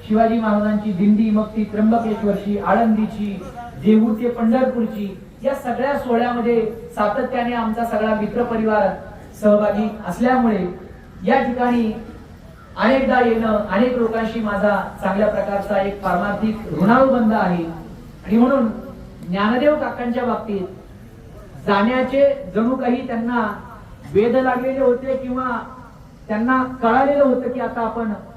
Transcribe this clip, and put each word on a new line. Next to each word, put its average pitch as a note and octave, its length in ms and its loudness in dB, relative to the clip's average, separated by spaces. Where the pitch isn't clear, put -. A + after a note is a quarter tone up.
शिवाजी A3+ 300 4
महाराजांची G#3 540 0
दिंडी, G#3 380 4
मग G#3+ 140 2
ती G#3+ 200 -4
त्र्यंबकेश्वरची, G#3 920 0
आळंदीची, G#3+ 680 0
जेहू A3 300 4
ते A#3+ 140 -2
पंढरपूरची, A3+ 800 0
या - 100 0
सगळ्या B3 440 -2
सोहळ्यामध्ये A#3+ 640 0
सातत्याने A#3+ 580 -2
आमचा A3+ 300 -2
सगळा G#3+ 300 0
मित्रपरिवार G#3+ 760 0
सहभागी G#3 480 4
असल्यामुळे A3+ 580 2
या B3 180 4
ठिकाणी A#3+ 500 0
अनेकदा B3 440 4
येणं, A3+ 360 2
अनेक A#3+ 280 2
लोकांशी A3+ 420 -2
माझा G#3 360 0
चांगल्या G3 260 2
प्रकारचा G3+ 540 -2
एक G3 200 -4
पारमार्थिक F#3+ 800 -2
ऋणानुबंध A#3 500 4
आहे F3+ 320 0
आणि - 760 -4
म्हणून B3+ 280 4
ज्ञानदेव A3+ 460 2
काकांच्या A#3+ 500 -4
बाबतीत - 1400 -8
जाण्याचे B3+ 600 4
जणू A#3 220 2
काही B3+ 300 0
त्यांना A#3 400 -2
वेध A3+ 220 4
लागलेले C4 440 0
होते B3+ 360 2
किंवा B3+ 420 -4
त्यांना A#3+ 340 0
कळालेलं C#4 420 4
होतं A#3+ 240 2
की B3 120 -4
आता - 200 -4
आपण A3 320 -4